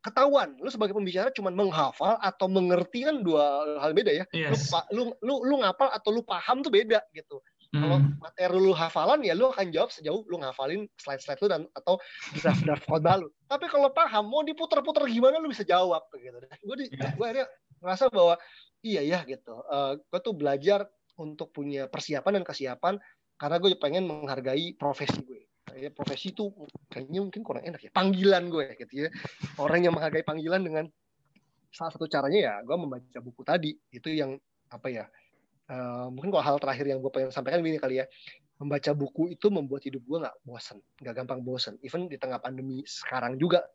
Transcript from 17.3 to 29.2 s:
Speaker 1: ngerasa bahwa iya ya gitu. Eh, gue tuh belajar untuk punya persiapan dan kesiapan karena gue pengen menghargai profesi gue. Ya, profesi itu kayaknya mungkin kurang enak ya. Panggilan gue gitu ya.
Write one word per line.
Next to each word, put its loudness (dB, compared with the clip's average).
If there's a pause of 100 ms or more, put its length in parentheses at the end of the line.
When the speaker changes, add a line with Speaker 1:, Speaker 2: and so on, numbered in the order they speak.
Speaker 1:
ngerasa 0
bahwa 8 (460)
iya -2
ya 0
gitu. -12 (140)
Eh, 0
gue -6
tuh -4
belajar 2 (260)
untuk -12
punya -6
persiapan -2
dan -8
kesiapan -4 (420)
karena -2
gue 4
pengen -2
menghargai -4
profesi -2
gue. -16 (260)
Ya, -12
profesi -8
itu -6 (400)
kayaknya -8
mungkin -10
kurang -8
enak -12
ya. -20
Panggilan 4
gue -4
gitu -8
ya. -4 (460)